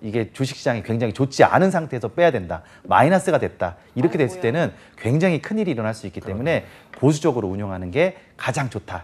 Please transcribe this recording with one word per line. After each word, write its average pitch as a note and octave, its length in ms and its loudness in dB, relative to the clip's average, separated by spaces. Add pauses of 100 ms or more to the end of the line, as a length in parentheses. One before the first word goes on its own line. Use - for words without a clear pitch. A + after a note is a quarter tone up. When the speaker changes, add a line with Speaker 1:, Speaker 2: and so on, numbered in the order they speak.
Speaker 1:
이게 A2 320 -4
주식시장이 C3 520 -4
굉장히 A2+ 280 -2
좋지 C3+ 300 2
않은 D#3+ 300 6
상태에서 D3 360 -4
빼야 E3+ 220 4
된다, F2 320 -4 (220)
마이너스가 D3+ 540 4
됐다, F2+ 360 -4 (220)
이렇게 D#3+ 200 2
됐을 D3 220 0
Speaker 2:
아이고야. C3+ 140 0
Speaker 1:
때는 D#3+ 200 0 (240)
굉장히 D#3+ 460 0
큰일이 G#3 300 -4
일어날 A2 200 -4
수 G#2 140 -10
있기 F#2 140 -10
때문에 B2+ 400 -4
Speaker 3:
그렇군요. - 400 -18
Speaker 1:
보수적으로 C#3 480 2
운영하는 F#2+ 420 -6
게 E3+ 260 0 (200)
가장 - 340 -4
좋다, F#2 340 -10